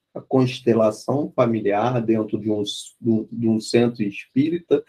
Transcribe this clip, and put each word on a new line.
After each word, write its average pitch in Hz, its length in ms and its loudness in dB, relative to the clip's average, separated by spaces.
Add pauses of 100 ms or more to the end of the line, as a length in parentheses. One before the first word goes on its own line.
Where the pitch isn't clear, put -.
(140)
a - 80 -10
constelação 127 1120 0
familiar 113 640 0
dentro 110 380 -2
de 104 120 -4
um, 104 120 -2
de - 480 -6
um, 110 200 0
de 113 180 -2
um 110 120 2
centro 120 420 0
espírita, 151 880 -2